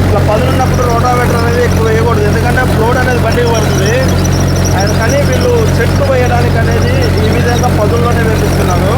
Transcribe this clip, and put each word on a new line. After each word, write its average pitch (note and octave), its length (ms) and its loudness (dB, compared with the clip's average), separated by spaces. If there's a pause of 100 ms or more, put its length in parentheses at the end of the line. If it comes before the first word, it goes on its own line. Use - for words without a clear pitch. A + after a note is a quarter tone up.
ఇట్లా - 160 0 (100)
పదునున్నప్పుడు B3 640 0
రోటావేటర్ B3 480 0
అనేది A#3 260 0
ఎక్కువ A#3 220 0
వేయకూడదు, A3 420 0
ఎందుకంటే - 320 0 (200)
లోడ్ B3 200 0
అనేది B3 240 0
బండికి A#3 300 0
పడుతుంది. G#3 360 0 (840)
ఆయన D4 140 0 (100)
కానీ A#3+ 160 0 (120)
వీళ్ళు B3 220 0 (260)
చెట్లు - 340 0
వేయడానికి B3 520 0
అనేది - 300 0 (300)
ఈ - 120 0
విధంగా - 340 0 (100)
పదుల్లోనే - 500 0
వేపిస్తున్నారు. - 680 0